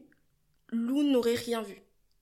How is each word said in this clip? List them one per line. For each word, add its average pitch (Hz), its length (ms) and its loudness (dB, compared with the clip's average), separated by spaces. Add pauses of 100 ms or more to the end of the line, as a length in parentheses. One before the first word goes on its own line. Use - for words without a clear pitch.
(680)
Lou 233 340 -2
n'aurait 247 320 4
rien 233 300 -4
vu. 190 180 -14 (400)